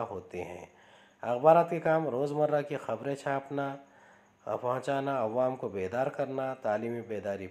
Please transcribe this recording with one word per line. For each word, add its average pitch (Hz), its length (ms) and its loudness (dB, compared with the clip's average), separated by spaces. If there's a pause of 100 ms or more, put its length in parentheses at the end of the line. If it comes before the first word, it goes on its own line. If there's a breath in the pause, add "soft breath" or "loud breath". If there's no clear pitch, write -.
(100)
होते 90 280 -10
हैं। 87 300 -10 (540 loud breath)
अखबारात 156 480 8
के 170 100 0
काम 160 280 2
रोज़मर्रा 147 540 2
की 139 140 -6
ख़बरें 123 380 -4
छापना, 139 540 -4 (800 loud breath)
पहुँचाना, 131 720 -2
अवाम 127 380 0
को 127 120 -6
बेदार 98 400 -2
करना, 131 460 -4
तालीमी 117 460 -2
बेदारी 101 500 -6